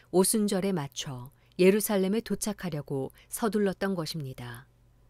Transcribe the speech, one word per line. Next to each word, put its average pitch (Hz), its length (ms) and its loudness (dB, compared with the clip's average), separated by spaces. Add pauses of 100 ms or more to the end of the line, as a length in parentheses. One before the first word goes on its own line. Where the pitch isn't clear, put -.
(120)
오순절에 196 600 2
맞춰 139 580 -6 (280)
예루살렘에 196 640 4
도착하려고 156 880 -6 (180)
서둘렀던 196 640 0
것입니다. 131 720 -8 (440)